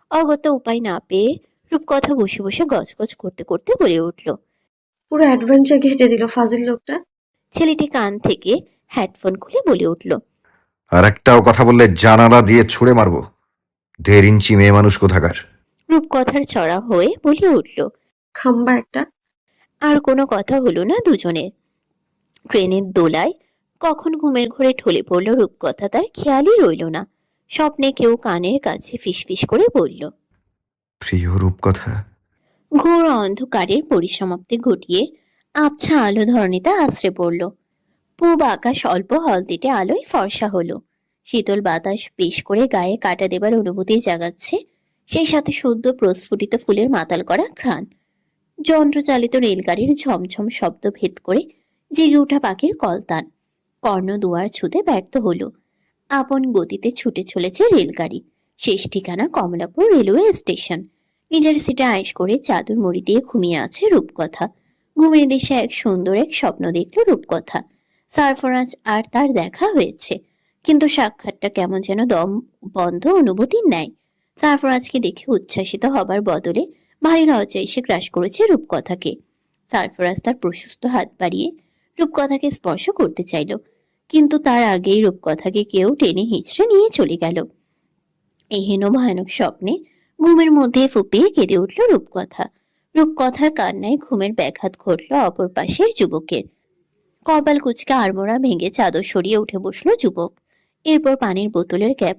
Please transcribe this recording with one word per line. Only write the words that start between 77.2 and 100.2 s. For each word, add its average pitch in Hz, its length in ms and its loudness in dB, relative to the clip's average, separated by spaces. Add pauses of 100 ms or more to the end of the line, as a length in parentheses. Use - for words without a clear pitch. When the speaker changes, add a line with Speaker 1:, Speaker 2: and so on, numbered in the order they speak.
Speaker 1:
লজ্জা 208 340 0
এসে 202 220 -6
গ্রাস 180 280 -4
করেছে 196 380 0
রূপকথাকে। 180 680 -2 (560)
সারফরাজ 185 500 -4
তার 247 140 -4
প্রশস্ত - 500 -10
হাত 247 340 -4
বাড়িয়ে 185 320 -4 (480)
রূপকথাকে 285 520 -2
স্পর্শ 190 380 -6
করতে 180 340 -4
চাইল, 160 320 -6 (540)
কিন্তু 302 280 2
তার 247 260 2
আগেই 196 380 2
রূপকথাকে 190 600 -2
কেউ 208 320 0
টেনে 190 260 0
হিঁচড়ে 233 460 -2
নিয়ে 427 220 4
চলে - 280 -2
গেল। 170 260 -4 (1040)
এহেন 202 400 -2
ভয়ানক 208 400 0
স্বপ্নে 220 480 -4 (440)
ঘুমের 330 300 6
মধ্যে 262 360 4
ফুঁপিয়ে 233 420 2
কেঁদে 190 280 0
উঠল 381 340 0
রূপকথা। - 580 -4 (460)
রূপকথার 302 560 0
কান্নায় 208 460 -2
ঘুমের 208 360 -4
ব্যাঘাত 180 460 -4
ঘটল 180 360 -4
অপর 190 320 0
পাশের 190 500 -2
যুবকের। 160 460 -2 (800)
কপাল 302 340 2
কুঁচকে 254 340 -4
আড়মোড়া 208 460 -2
ভেঙে 196 300 -2
চাদর 190 340 -2
সরিয়ে 202 340 -2
উঠে 208 200 -4
বসল 196 420 -2
যুবক। 175 400 -4 (440)